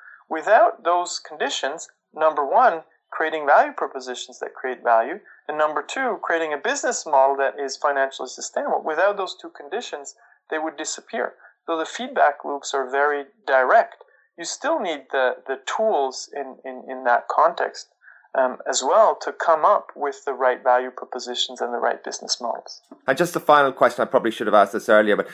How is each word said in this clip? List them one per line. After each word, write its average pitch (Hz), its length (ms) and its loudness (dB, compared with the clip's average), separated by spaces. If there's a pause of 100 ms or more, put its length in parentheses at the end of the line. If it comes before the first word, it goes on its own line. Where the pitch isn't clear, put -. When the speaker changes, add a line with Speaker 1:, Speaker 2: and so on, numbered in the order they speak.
(280)
Speaker 1:
Without 202 560 2
those 175 340 0
conditions, 156 720 -6 (260)
number 151 300 2
one, 175 380 4 (280)
creating 156 360 -4
value 226 260 4
propositions 127 680 -10
that - 160 -10
create 127 280 -8
value, 117 380 2 (260)
and 151 100 -6
number 151 260 0
two, 254 400 -4
creating 165 300 -4
a 147 60 -4
business 262 480 -4
model 139 300 4
that 135 220 0
is 135 180 -6
financially 135 520 -2
sustainable. - 560 -6
Without 180 320 0
those 190 240 -8
two 165 100 -16
conditions, 151 640 -12 (360)
they 156 80 -4
would 156 180 -6
disappear. - 580 -6 (320)
So 165 120 -2
the 160 80 -4
feedback 151 580 0
loops 143 300 -8
are 131 160 -2
very 143 340 0 (220)
direct. 139 580 4 (340)
You 170 60 -10
still 294 360 -4
need 160 300 -4
the, 131 260 0 (100)
the 135 200 -6
tools 151 680 -2
in, 131 300 -10
in, 127 240 -14
in 131 160 -10
that 120 240 2
context, - 600 0 (460)
um, 127 240 0 (100)
as 131 140 -4
well 170 400 4
to 147 100 -6
come 156 320 0
up 196 320 2
with 143 300 -6
the 139 80 -4
right 123 280 0
value 127 280 2
propositions 123 720 -8
and 120 100 -6
the 120 60 -6
right 120 260 -2
business - 360 -8
models. - 420 -8 (240)
Speaker 2:
And 139 100 2
just 170 200 0
a 147 40 -2
final 143 320 6
question, 123 300 2
I - 20 2
probably 120 260 0
should 110 160 -6
have 104 80 2
asked 101 200 6
this 104 140 -4
earlier, 107 280 6
but 92 180 -4